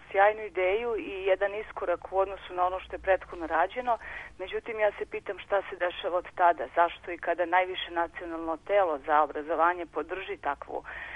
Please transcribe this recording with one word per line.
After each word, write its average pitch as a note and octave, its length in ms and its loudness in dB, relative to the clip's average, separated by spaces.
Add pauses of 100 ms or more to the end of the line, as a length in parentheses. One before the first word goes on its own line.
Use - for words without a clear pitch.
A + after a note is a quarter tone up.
(120)
sjajnu G#3+ 340 6
ideju G#3 520 0
i F#3+ 340 -6
jedan G3 240 2
iskorak F#3 560 -6
u F#3 60 -2
odnosu F#3+ 360 -2
na F3+ 120 2
ono F#3 140 0
što - 160 -10
je D#3+ 120 -12
prethodno F3+ 400 0
rađeno. G#3 500 0 (420)
Međutim, G#3+ 400 -6
ja G#3 180 4
se G#3+ 80 -6
pitam G#3 340 -8
šta G3 300 0
se G3 60 -10
dešava F3 420 -2
od F3 180 -4
tada, E3+ 300 4 (100)
zašto E3+ 360 2
i E3+ 60 -6
kada E3+ 280 -2
najviše F3+ 460 0
nacionalno E3 680 -4
telo F3+ 480 2
za D3+ 160 6
obrazovanje D#3 640 0
podrži F3+ 520 -6
takvu, C#3+ 460 -6 (320)